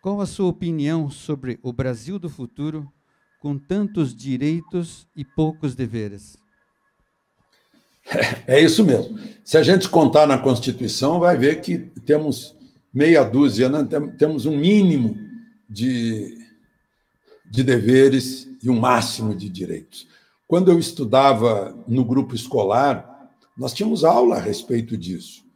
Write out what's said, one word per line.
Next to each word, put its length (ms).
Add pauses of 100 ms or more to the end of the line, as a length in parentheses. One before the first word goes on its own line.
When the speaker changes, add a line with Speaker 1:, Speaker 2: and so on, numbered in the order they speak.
Speaker 1:
Qual 180
a 60
sua 220
opinião 600
sobre 540
o 100
Brasil 460
do 100
futuro, 640 (480)
com 160
tantos 580
direitos 1000
e 80
poucos 500
deveres? 640 (2000)
Speaker 2:
É, 120
é 20
isso 240
mesmo. 340 (240)
Se 140
a 60
gente 260
contar 380
na 100
Constituição, 800
vai 160
ver 280
que 160
temos 760 (380)
meia 320
dúzia, 460
né? 120
Tem-, 280
temos 340
um 100
mínimo 600 (500)
de, 760 (1080)
de 120
deveres 840 (160)
e 60
um 100
máximo 560
de 140
direitos. 580 (400)
Quando 240
eu 80
estudava 960 (140)
no 160
grupo 300
escolar, 960 (260)
nós 160
tínhamos 320
aula 320
a 40
respeito 540
disso 600